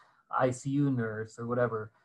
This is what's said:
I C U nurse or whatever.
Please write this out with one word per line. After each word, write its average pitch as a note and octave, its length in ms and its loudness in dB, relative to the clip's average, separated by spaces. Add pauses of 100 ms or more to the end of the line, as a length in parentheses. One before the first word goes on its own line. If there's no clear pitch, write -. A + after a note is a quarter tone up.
(300)
I B2+ 220 2
C C3 200 -6
U C#3+ 200 2
nurse A2 480 -4
or A#2 80 -6
whatever. A#2 440 0 (140)